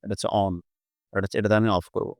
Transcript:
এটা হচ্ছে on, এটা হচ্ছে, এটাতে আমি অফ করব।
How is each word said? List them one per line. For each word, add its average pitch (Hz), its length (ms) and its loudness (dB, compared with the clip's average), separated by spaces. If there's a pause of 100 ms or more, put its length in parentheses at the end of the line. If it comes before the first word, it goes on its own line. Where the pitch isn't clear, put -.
এটা 101 100 -8
হচ্ছে 107 200 -4
on, 98 200 2 (600)
এটা 95 120 -2
হচ্ছে, - 140 -4
এটাতে 104 160 2
আমি 113 140 4
অফ 90 200 2
করব। - 200 -4 (100)